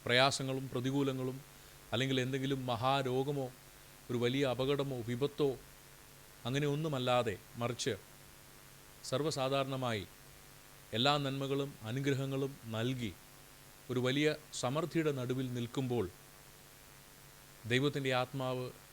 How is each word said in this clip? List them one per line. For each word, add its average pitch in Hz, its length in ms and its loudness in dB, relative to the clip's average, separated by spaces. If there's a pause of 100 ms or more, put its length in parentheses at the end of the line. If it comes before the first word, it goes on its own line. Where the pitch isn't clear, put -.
പ്രയാസങ്ങളും 131 680 2
പ്രതികൂലങ്ങളും 131 680 0 (520)
അല്ലെങ്കിൽ 131 300 2
എന്തെങ്കിലും 135 460 0
മഹാരോഗമോ 131 800 0 (600)
ഒരു 120 120 -2
വലിയ 127 280 2
അപകടമോ 131 540 0
വിപത്തോ 131 500 0 (960)
അങ്ങനെ 139 220 0
ഒന്നുമല്ലാതെ, 127 720 2 (220)
മറിച്ച് 120 360 0 (1080)
സർവ്വസാധാരണമായി 135 1000 0 (880)
എല്ലാ 127 240 4
നന്മകളും 139 540 0 (120)
അനുഗ്രഹങ്ങളും 135 680 0 (140)
നൽകി 113 460 -2 (760)
ഒരു 123 120 0
വലിയ 139 280 4 (260)
സമൃദ്ധിയുടെ 151 580 0
നടുവിൽ 127 420 -2
നിൽക്കുമ്പോൾ 120 500 0 (1600)
ദൈവത്തിൻ്റെ 135 500 2
ആത്മാവ് 127 520 -2 (260)